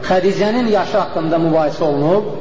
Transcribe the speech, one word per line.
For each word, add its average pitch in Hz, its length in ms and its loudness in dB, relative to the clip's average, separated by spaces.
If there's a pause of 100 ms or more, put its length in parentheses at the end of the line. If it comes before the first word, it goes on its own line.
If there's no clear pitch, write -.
Xədicənin 196 640 0
yaşı 196 260 0
haqqında 165 460 -2
mübahisə 156 400 0
olunub. 156 560 0